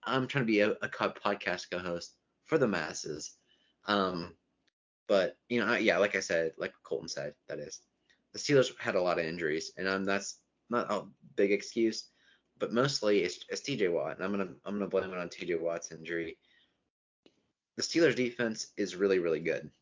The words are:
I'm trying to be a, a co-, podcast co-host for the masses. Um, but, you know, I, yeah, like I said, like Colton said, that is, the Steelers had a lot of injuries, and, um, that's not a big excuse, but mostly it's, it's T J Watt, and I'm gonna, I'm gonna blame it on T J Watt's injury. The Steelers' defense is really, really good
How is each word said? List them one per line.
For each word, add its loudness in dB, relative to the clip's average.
I'm 2
trying 0
to 2
be 6
a, 6
a -6
co-, 0
podcast -4
co-host -4
for 2
the 4
masses. -4
Um, 0
but, 4
you 2
know, 2
I, 2
yeah, 4
like 4
I 2
said, 0
like -4
Colton -6
said, -8
that -8
is, -12
the -12
Steelers 4
had 0
a 4
lot 2
of 0
injuries, -2
and, -4
um, 0
that's -2
not 0
a -2
big 4
excuse, -2
but -4
mostly 2
it's, -4
it's -6
T -4
J 2
Watt, -2
and -8
I'm -2
gonna, -2
I'm -6
gonna -2
blame 0
it -6
on -6
T -10
J 0
Watt's -4
injury. -6
The -6
Steelers' 4
defense -2
is -2
really, 4
really 2
good -2